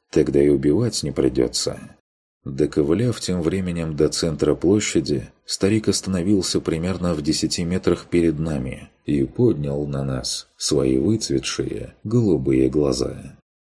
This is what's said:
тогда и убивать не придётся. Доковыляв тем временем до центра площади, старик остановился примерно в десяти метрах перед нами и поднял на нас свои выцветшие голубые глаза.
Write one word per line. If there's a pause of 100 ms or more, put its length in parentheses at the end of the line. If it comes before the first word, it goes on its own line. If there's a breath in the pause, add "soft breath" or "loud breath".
(120)
тогда
и
убивать
не
придётся. (480)
Доковыляв
тем
временем
до
центра
площади, (160)
старик
остановился
примерно
в
десяти
метрах
перед
нами (140)
и
поднял
на
нас
свои
выцветшие (100)
голубые
глаза. (420)